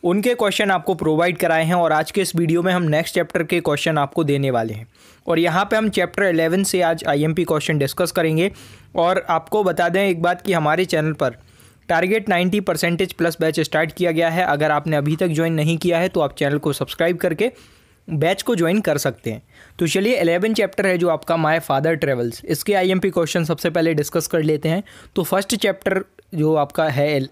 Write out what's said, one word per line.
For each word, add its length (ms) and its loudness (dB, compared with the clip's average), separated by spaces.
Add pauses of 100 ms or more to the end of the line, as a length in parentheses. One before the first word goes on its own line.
उनके 320 2
क्वेश्चन 360 0
आपको 240 0
प्रोवाइड 420 2
कराए 260 2
हैं। 120 2
और 160 2
आज 200 0
के 100 -2
इस 140 -4
वीडियो 280 2
में 100 0
हम 100 0
नेक्स्ट 320 0
चैप्टर 280 -2
के 160 0
क्वेश्चन 380 0
आपको 260 0
देने 280 0
वाले 220 -2
हैं। 140 -14 (400)
और 120 2
यहाँ 260 2
पे 100 -2
हम 140 0
चैप्टर 340 -2
इलेवन 400 2
से 180 0
आज 260 0
आईएमपी 360 0
क्वेश्चन 340 0
डिस्कस 340 -2
करेंगे। 400 0 (440)
और 340 0
आपको 340 0
बता 260 2
दें 180 0
एक 140 -2
बात 200 0
कि 120 -2
हमारे 320 2
चैनल 280 0
पर 240 -2 (520)
टारगेट 400 0
नाइंटी 300 2
परसेंटेज 540 -2
प्लस 280 -2
बैच 180 0
स्टार्ट 320 0
किया 200 0
गया 180 2
है। 140 0
अगर 280 0
आपने 260 0
अभी 180 0
तक 120 0
ज्वाइन 260 0
नहीं 240 2
किया 220 0
है, 100 0
तो 100 -2
आप 160 0
चैनल 220 0
को 160 -2
सब्सक्राइब 440 -2
करके 340 0 (580)
बैच 320 0
को 140 0
ज्वाइन 260 2
कर 160 0
सकते 340 -4
हैं। 120 -10 (360)
तो 80 0
चलिए, 320 0
इलेवन 340 2
चैप्टर 340 0
है 100 2
जो 120 2
आपका 260 0
My 240 2
Father 440 0
Travels, 420 -2
इसके 280 -2
आईएमपी 360 2
क्वेश्चन 340 0
सबसे 260 -2
पहले 240 2
डिस्कस 340 -2
कर 140 0
लेते 280 0
हैं। 140 -2 (320)
तो 80 0
फर्स्ट 320 -2
चैप्टर 500 -2 (300)
जो 200 2
आपका 340 0
है 420 0